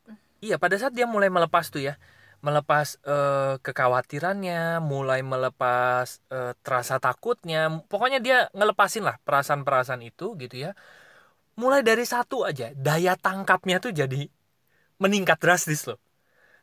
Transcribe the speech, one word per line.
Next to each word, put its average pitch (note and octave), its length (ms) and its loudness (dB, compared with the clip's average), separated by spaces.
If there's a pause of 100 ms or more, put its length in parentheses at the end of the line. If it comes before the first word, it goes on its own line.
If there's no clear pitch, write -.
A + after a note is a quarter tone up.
(380)
Iya, G3+ 200 -2
pada F3+ 160 2
saat B3 160 0
dia A#3+ 160 0
mulai G#3 200 2
melepas E3+ 400 2
tuh D3 160 -8
ya, C#3 120 -4 (440)
melepas, D3 600 0
eh, C#3 580 0
kekhawatirannya, E3 1200 -2
mulai C3+ 440 -2
melepas, B2+ 960 0 (100)
eh, B2+ 340 -8
rasa B2+ 360 -2
takutnya, D#3+ 880 -2
pokoknya B3+ 320 0
dia B3+ 200 2 (120)
ngelepasin G#3 520 0
lah B2+ 200 -2
perasaan-perasaan C3+ 800 0
itu E3+ 360 -12
gitu B2+ 220 -14
ya. D#3+ 100 -8 (840)
Mulai C4 280 2
dari A3+ 220 4
satu A#3 380 -2
aja, B2 320 -6
daya D#3 400 2
tangkapnya F#3+ 640 0
tuh A#3+ 120 -8
jadi C#3+ 360 -2 (720)
meningkat G3 400 2
drastis D#3+ 480 0
loh. G#2+ 120 -8 (640)